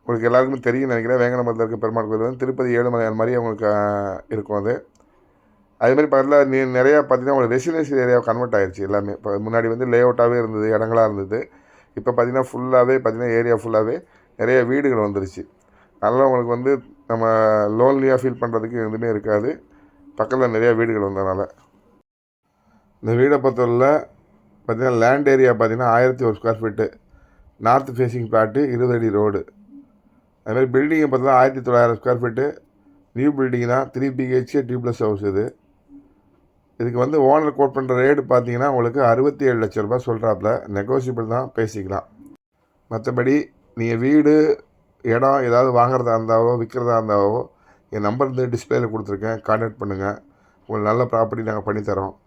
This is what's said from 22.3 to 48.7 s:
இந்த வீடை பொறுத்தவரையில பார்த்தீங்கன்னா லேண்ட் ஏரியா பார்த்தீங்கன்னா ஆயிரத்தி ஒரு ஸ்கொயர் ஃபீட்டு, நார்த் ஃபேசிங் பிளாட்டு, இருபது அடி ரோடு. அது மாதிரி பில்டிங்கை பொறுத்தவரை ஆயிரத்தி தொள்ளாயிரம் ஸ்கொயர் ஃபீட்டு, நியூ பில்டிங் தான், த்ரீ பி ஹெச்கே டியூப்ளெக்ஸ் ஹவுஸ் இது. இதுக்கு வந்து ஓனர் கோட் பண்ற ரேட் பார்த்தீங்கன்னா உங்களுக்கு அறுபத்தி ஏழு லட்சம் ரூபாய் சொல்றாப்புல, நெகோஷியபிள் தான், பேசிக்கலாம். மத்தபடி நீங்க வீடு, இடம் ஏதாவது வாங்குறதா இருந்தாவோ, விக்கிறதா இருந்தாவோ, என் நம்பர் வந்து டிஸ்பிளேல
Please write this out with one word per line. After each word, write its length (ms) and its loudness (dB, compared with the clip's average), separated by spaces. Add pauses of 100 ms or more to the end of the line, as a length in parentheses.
இந்த 160 -2
வீடை 240 4
பொறுத்தவரையில 440 2 (800)
பார்த்தீங்கன்னா 360 0
லேண்ட் 320 2
ஏரியா 180 6
பார்த்தீங்கன்னா 420 0
ஆயிரத்தி 340 2
ஒரு 100 -4
ஸ்கொயர் 220 -2
ஃபீட்டு, 260 -2 (800)
நார்த் 300 0
ஃபேசிங் 340 -2
பிளாட்டு, 300 2 (120)
இருபது 240 0
அடி 120 0
ரோடு. 300 0 (1080)
அது 100 -6
மாதிரி 180 2
பில்டிங்கை 360 2
பொறுத்தவரை 300 2
ஆயிரத்தி 220 2
தொள்ளாயிரம் 380 2
ஸ்கொயர் 220 -2
ஃபீட்டு, 240 -2 (720)
நியூ 160 2
பில்டிங் 360 -2
தான், 260 0
த்ரீ 220 -2
பி 160 -4
ஹெச்கே 380 0
டியூப்ளெக்ஸ் 360 -4
ஹவுஸ் 260 -2
இது. 140 0 (1300)
இதுக்கு 200 -4
வந்து 220 0
ஓனர் 340 2
கோட் 200 0
பண்ற 200 -2
ரேட் 340 2
பார்த்தீங்கன்னா 420 0
உங்களுக்கு 280 -2 (120)
அறுபத்தி 340 0
ஏழு 140 2
லட்சம் 260 -2
ரூபாய் 220 -4
சொல்றாப்புல, 440 -2 (260)
நெகோஷியபிள் 500 -4
தான், 280 -4
பேசிக்கலாம். 520 -6 (840)
மத்தபடி 440 0 (400)
நீங்க 200 -2
வீடு, 380 4 (680)
இடம் 420 2
ஏதாவது 360 2
வாங்குறதா 380 2
இருந்தாவோ, 340 2 (100)
விக்கிறதா 380 -2
இருந்தாவோ, 400 2 (500)
என் 200 -4
நம்பர் 220 -4
வந்து 220 -4
டிஸ்பிளேல 400 -4